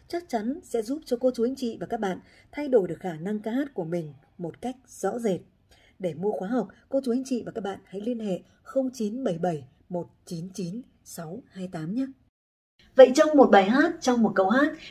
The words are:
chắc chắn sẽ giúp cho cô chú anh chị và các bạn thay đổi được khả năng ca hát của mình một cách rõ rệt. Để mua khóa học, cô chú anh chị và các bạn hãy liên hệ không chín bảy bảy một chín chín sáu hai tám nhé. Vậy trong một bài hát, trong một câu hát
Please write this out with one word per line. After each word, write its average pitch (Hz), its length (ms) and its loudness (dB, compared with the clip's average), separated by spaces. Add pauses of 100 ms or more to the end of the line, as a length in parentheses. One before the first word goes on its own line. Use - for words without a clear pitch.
chắc 339 200 -8
chắn 247 360 -4
sẽ 233 180 -4
giúp 269 220 -6
cho 247 160 -2
cô 254 140 2
chú 226 100 -2
anh 262 120 -2
chị 233 240 -6
và 170 60 -8
các 226 140 -6
bạn 190 180 -4 (340)
thay 294 160 -8
đổi 214 200 4
được 160 120 -8
khả 180 140 -8
năng 196 260 -6
ca 214 100 -8
hát 277 240 -4
của 175 100 -6
mình 160 280 -6 (260)
một 160 220 -10
cách 254 160 -8 (120)
rõ 196 300 -6
rệt. 214 220 -2 (580)
Để 175 160 -6
mua 196 180 -4
khóa 190 160 -6
học, 247 200 -2 (200)
cô 269 160 0
chú 247 80 -2
anh 262 120 -2
chị 240 220 -4
và 165 60 -10
các 214 120 -8
bạn 196 200 -8
hãy 190 160 -12
liên 233 200 -6
hệ 196 220 -4 (200)
không 262 300 -2
chín 233 320 -4
bảy 180 140 -2
bảy 170 260 -4 (240)
một 175 180 -6 (200)
chín 170 280 -10
chín 196 280 -8 (220)
sáu 170 460 -14
hai 185 180 -12
tám 175 260 -8
nhé. 262 120 -2 (880)
Vậy 254 180 12
trong 311 220 4
một 247 140 8
bài 196 200 8
hát, 311 300 2
trong 240 220 2
một 208 120 4
câu 190 160 4
hát 285 220 2 (180)